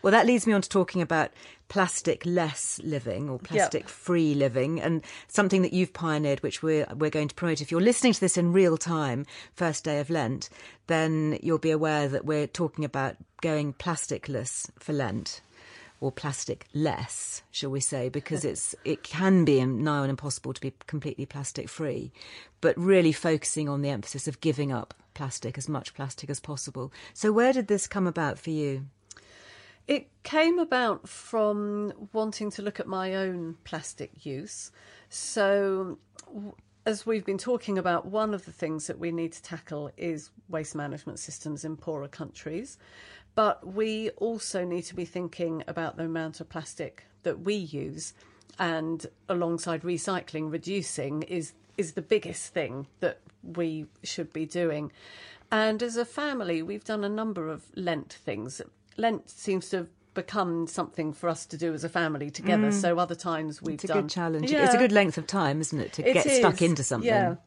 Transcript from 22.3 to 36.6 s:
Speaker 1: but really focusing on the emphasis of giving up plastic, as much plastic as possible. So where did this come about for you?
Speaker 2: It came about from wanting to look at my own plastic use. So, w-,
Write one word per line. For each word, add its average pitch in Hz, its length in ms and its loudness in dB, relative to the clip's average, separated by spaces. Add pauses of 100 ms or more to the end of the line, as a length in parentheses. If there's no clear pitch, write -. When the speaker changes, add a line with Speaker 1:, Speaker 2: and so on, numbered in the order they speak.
Speaker 1:
but - 180 4
really 175 360 6
focusing 156 560 0
on 143 120 0
the 139 80 0
emphasis 131 380 -4
of 139 140 -8
giving 143 280 2
up 120 240 -4 (200)
plastic, 127 440 -6
as 135 120 -6
much - 240 -4
plastic 139 360 -10
as 139 120 -6
possible. 135 500 -8 (220)
So 214 180 2
where 240 220 6
did 247 160 2
this 202 180 2
come 190 180 0
about 160 320 0
for - 120 -8
you? 143 360 -2 (1000)
Speaker 2:
It - 220 0 (140)
came 330 360 4
about 254 480 2
from 208 840 -2 (180)
wanting 214 400 -2
to - 100 -10
look 202 200 -6
at - 60 -6
my 190 280 -2
own 180 480 -4
plastic - 640 -12
use. 143 460 -10 (380)
So, 196 880 0 (300)
w-, 202 260 -12 (320)